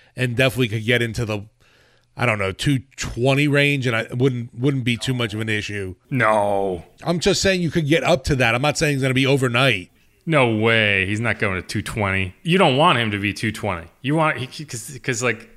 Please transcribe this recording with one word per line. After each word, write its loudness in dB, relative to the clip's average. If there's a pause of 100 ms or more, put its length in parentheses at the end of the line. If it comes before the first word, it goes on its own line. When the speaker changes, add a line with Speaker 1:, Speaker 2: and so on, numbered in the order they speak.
(140)
Speaker 1:
and -2
definitely 2
could -6
get 2
into -4
the, -6 (720)
I -4
don't 0
know, -2
two 0 (180)
twenty 0
range, 2
and 0
I -2
wouldn't, -2
wouldn't 0
be 0
too -4
much -2
of -6
an -4
issue. -4 (120)
Speaker 2:
No. 2 (180)
Speaker 1:
I'm -2
just 2
saying 2
you 0
could 0
get 2
up 2
to 0
that. 2
I'm 0
not 0
saying 0
it's -2
gonna 0
be 2
overnight. 2 (340)
Speaker 2:
No 4
way. 4
He's -2
not -2
going -2
to -10
two -4
twenty. -2
You 2
don't 4
want 4
him -2
to -2
be -2
two -2
twenty. -6 (120)
You -2
want, 0
he, -12
'cause, -14
'cause, -4
like, -4